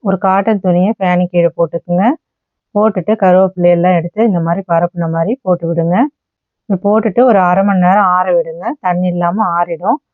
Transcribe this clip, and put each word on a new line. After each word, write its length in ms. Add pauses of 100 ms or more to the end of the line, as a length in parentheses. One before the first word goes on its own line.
ஒரு 180
காட்டன் 400
துணியை 320
ஃபேனு 360
கீழே 260
போட்டுக்குங்க. 500 (640)
போட்டுட்டு 400 (100)
கருவேப்பிலையெல்லாம் 760
எடுத்து 200 (120)
இந்த 160
மாதிரி 160 (100)
பரப்புன 420
மாதிரி 180 (120)
போட்டு 260
விடுங்க. 240 (720)
இது 200
போட்டுட்டு 420
ஒரு 180
அரை 220
மணி 180
நேரம் 300
ஆற 100 (120)
விடுங்க. 360 (100)
தண்ணி 300
இல்லாம 400
ஆறிடும். 440 (140)